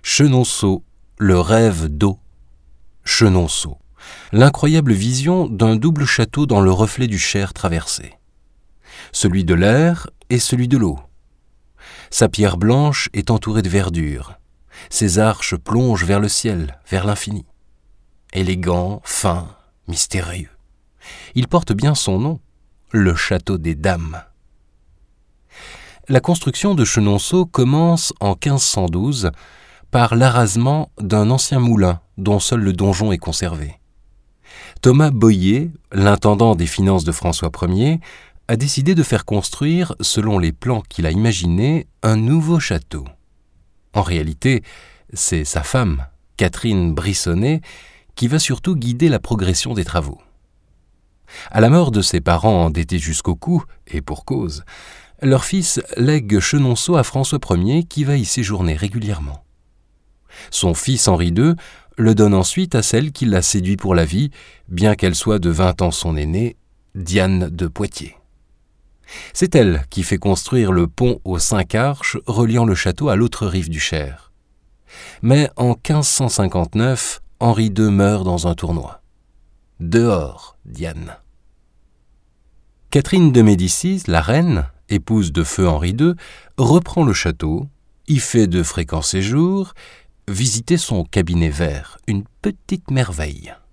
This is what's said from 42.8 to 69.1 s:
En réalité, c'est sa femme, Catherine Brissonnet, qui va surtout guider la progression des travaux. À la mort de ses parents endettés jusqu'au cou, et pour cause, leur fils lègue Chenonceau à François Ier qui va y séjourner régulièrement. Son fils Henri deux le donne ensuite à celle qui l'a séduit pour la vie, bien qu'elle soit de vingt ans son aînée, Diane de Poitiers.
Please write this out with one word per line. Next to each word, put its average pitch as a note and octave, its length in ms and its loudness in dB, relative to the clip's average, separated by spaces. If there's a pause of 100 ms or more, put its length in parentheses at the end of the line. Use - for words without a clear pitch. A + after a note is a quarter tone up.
En G#2 80 0
réalité, E2+ 600 -2 (520)
c'est D#2+ 300 -2
sa - 180 -4
femme, D#2+ 420 -2 (320)
Catherine F#2 560 0
Brissonnet, F#2+ 720 -2 (520)
qui A#2+ 140 0
va D3+ 100 0
surtout D#3+ 380 -2
guider B2 320 0
la B2 100 2
progression G2 540 -2
des G2 120 -4
travaux. D2 360 -4 (1300)
À G#2+ 100 2
la A2+ 100 6
mort D#3+ 200 4
de G#2 120 2
ses F2 180 0
parents F2 460 2
endettés E2 320 -2
jusqu'au D#2 360 -4
cou, E3+ 300 -2 (220)
et D2 160 -8
pour - 240 -10
cause, F2 380 -6 (580)
leur C3 220 4
fils F3+ 360 -2 (160)
lègue A#2+ 420 2
Chenonceau C#3 580 0
à C3+ 60 4
François C#3 360 -2 (180)
Ier B2+ 280 0
qui D3 200 -4
va C#3+ 120 0
y A2 100 0
séjourner F#2+ 480 -2
régulièrement. F#2+ 680 -6 (1080)
Son F2 240 -2
fils B2 340 0
Henri F2 240 2
deux D3 240 2 (400)
le A2 180 4
donne G2+ 200 4
ensuite D3+ 400 0
à A#2 80 2
celle C#3+ 300 -2
qui - 120 -6
l'a G2 160 2
séduit F#2+ 360 -2
pour F#2+ 180 -2
la E2+ 100 4
vie, G#2 260 -2 (380)
bien G#2 280 2
qu'elle F#2 180 0
soit G#2+ 240 0
de F2 100 0
vingt F2+ 320 0
ans F2 120 2
son E2 240 -4
aînée, F2 400 -4 (380)
Diane F#2 540 0
de F2 200 -6
Poitiers. - 480 -10 (1160)